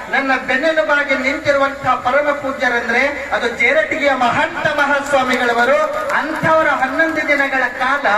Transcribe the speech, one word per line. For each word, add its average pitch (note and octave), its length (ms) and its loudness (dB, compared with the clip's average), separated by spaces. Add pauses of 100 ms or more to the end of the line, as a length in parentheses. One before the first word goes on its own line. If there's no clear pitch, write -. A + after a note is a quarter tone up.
(100)
ನನ್ನ C4+ 260 0
ಬೆನ್ನೆಲುಬಾಗಿ D4 760 0
ನಿಂತಿರುವಂತಹ C4+ 800 0
ಪರಮ C#4+ 360 0
ಪೂಜ್ಯರಂದ್ರೆ B3+ 1000 -2
ಅದು A3 160 0
ಜೇರಟಗಿಯ C#4+ 680 0
ಮಹಂತ C#4 520 0
ಮಹಾಸ್ವಾಮಿಗಳವರು. C#4 1500 0
ಅಂಥವರ D#4 540 0
ಹನ್ನೊಂದು D4 600 0
ದಿನಗಳ C4+ 400 0
ಕಾಲ C4+ 380 -2 (120)